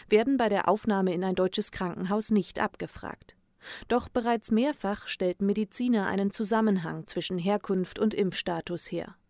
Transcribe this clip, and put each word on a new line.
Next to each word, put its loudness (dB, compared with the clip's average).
werden 4
bei 2
der 2
Aufnahme 2
in -2
ein -2
deutsches 0
Krankenhaus -2
nicht 2
abgefragt. -8
Doch 2
bereits 0
mehrfach 0
stellten -2
Mediziner 0
einen 0
Zusammenhang 0
zwischen -4
Herkunft 0
und 2
Impfstatus -2
her. -8